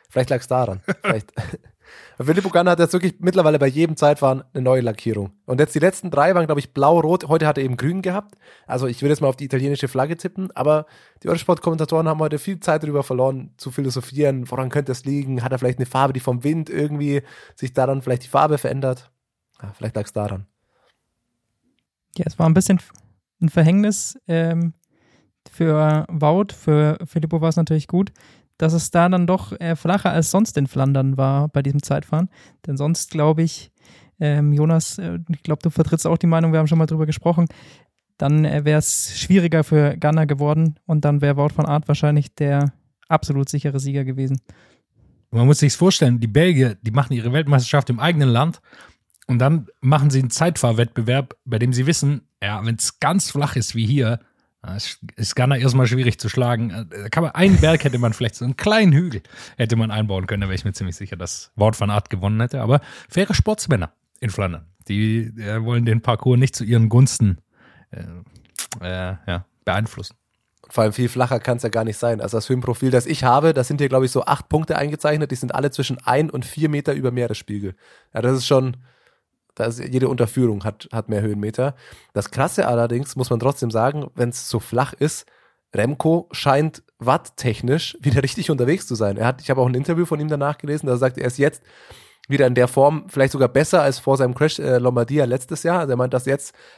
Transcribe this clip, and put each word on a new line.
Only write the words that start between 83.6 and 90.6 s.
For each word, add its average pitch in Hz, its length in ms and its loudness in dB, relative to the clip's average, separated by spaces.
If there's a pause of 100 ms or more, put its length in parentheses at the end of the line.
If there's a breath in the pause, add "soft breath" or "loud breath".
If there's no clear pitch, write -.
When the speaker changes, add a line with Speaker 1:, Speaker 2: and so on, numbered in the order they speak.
Speaker 1:
sagen, 131 420 -2
wenn's - 360 -4
so 117 100 -2
flach 123 340 -2
ist, - 320 -4 (480 soft breath)
Remco 147 580 0
scheint 147 520 0 (160)
watttechnisch 127 1000 -2
wieder 135 220 2
richtig 156 300 -2
unterwegs 139 340 0
zu - 80 -10
sein. 104 240 -2
Er 110 80 -2
hat, 131 160 -2
ich - 80 -6
habe 135 100 0
auch 123 60 4
ein 127 80 0
Interview 165 320 -2
von 156 140 -4
ihm 151 80 -6
danach 143 320 -4
gelesen, 151 260 -6